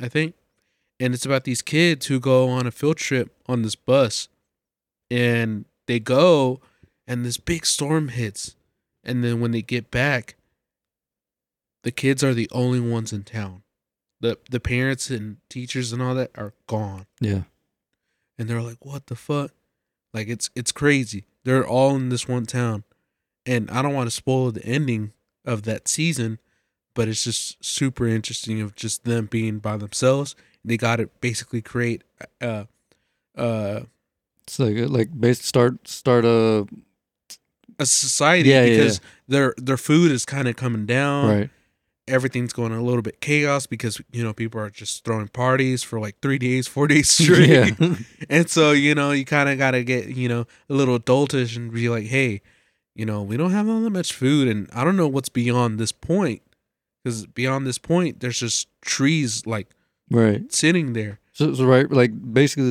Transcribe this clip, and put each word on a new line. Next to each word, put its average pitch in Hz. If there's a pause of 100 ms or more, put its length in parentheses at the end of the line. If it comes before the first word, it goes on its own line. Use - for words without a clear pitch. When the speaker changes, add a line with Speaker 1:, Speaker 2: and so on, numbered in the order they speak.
Speaker 1:
I 165
think. 160 (640)
And 127
it's 123
about 131
these 123
kids 160
who 135
go 127
on 127
a 117
field 156
trip - (140)
on 123
this 110
bus. 127 (840)
And 117 (220)
they 120
go, 131 (480)
and 123
this 120
big 165
storm 151
hits. 113 (480)
And 123
then 117
when 117
they 117
get 117
back, 127 (1500)
the 120
kids 135
are 131
the 113
only 127
ones 117
in 101
town. 101 (580)
The, 113 (120)
the 123
parents 127
and 107 (120)
teachers 123
and 120
all 127
that 127
are 104 (140)
gone. 98 (120)
Speaker 2:
Yeah. 101 (960)
Speaker 1:
And 110
they're 117
like, 117
"What 139
the 120
fuck?" 143 (640)
Like, 110
it's, 117
it's 123
crazy. 131 (180)
They're 127
all 135
in 127
this 123
one 123
town. 113 (640)
And 123
I 120
don't 143
wanna 120
spoil 131
the 107
ending 117 (320)
of 110
that 110
season, 127 (540)
but 113
it's 110
just -
super 127
interesting 110
of 104
just -
them 117
being 110
by 107
themselves. 131 (280)
They 113
gotta 117 (100)
basically 120
create, 117 (360)
uh, 110 (720)
uh, 113 (600)
Speaker 2:
It's -
like, 110
uh, 120
like, 120
bas-, 120
start, 123
start 123
a 113 (1120)
Speaker 1:
a 143
society 147
Speaker 2:
Yeah, 135
yeah, 120
Speaker 1:
because 110
Speaker 2:
yeah. - (180)
Speaker 1:
their, 135
their 127
food 160
is 123
kinda 131
coming 117
down. 139 (120)
Speaker 2:
Right. 107 (580)
Speaker 1:
Everything's 127
going 117
a 117
little 123
bit -
chaos 147
because, 113 (120)
you 117
know, 110
people 113
are 104
just -
throwing 107
parties 131
for, 113
like, 104
three 135
days, 127
four 147
days 147
Speaker 2:
<laughs> -
Speaker 1:
straight. 151 (300)
Speaker 2:
Yeah. 170 (340)
Speaker 1:
And 160
so, 156
you 143
know, 143
you 139
kinda 139
gotta 127
get, 120
you 123
know, 120 (240)
a 143
little 131
adultish 131
and 117
be 117
like, 110
"Hey, 123 (540)
you 113
know, 104
we 104
don't 180
have 208
all 226
that 226
much 185
food, 135
and 104
I 123
don't 185
know 165
what's 135
beyond 120
this 113
point." 165 (640)
'Cause 113
beyond 131
this 123
point, 170
there's 123
just - (140)
trees, 135
like, 107 (420)
Speaker 2:
Right. 117
Speaker 1:
sitting 156
there. 107 (120)
Speaker 2:
So, 147
so, 127
right, 131
like, 123 (220)
basically, 135